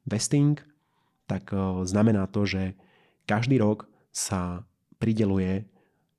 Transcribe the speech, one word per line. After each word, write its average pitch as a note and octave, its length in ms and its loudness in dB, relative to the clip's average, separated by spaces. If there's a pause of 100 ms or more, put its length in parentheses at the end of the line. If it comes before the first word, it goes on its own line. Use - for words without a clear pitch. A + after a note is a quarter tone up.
vesting, D3 540 0 (640)
tak, F#2+ 260 -6
eh, F#2+ 320 -2
znamená G2+ 460 2
to, G2+ 160 0
že F#2+ 320 -4 (480)
každý A#2 320 2
rok G#2+ 320 0 (220)
sa F2+ 540 -6 (320)
prideľuje, G2 640 2
eh, G#2 40 -14 (520)